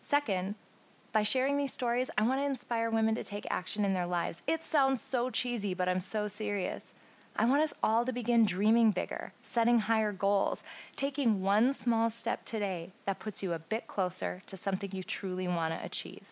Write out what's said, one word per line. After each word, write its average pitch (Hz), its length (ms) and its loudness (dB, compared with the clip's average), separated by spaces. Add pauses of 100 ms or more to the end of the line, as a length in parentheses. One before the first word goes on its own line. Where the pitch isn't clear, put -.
Second, 202 540 0 (560)
by 214 120 2
sharing 262 320 0
these 285 160 0
stories, 247 460 0
I 214 60 2
want 262 180 2
to 285 40 0
inspire 233 440 -2
women 220 260 2
to 233 80 -4
take 208 260 -6
action 202 360 -2
in 190 80 2
their 180 120 0
lives. 175 420 -2
It 320 180 -2
sounds 269 340 2
so 247 300 0
cheesy, 220 440 -2
but 180 140 0
I'm 185 140 2
so 208 260 -2
serious. 202 640 -4 (440)
I 220 80 4
want 269 160 4
us 311 200 2
all 220 220 2
to 247 80 -2
begin 233 340 4
dreaming 214 460 4
bigger, - 400 -4 (100)
setting 240 380 2
higher 214 320 0
goals, 196 540 0 (320)
taking 262 440 0
one 214 300 4
small 226 380 2
step - 340 -2
today 190 480 -4 (140)
that 196 140 -2
puts - 220 -6
you 175 120 -2
a 160 60 -4
bit - 280 -4
closer 180 580 -2
to 190 120 -6
something 190 340 0
you 190 120 -4
truly 185 440 -4
want 165 260 0
to 170 120 -6
achieve. - 460 -6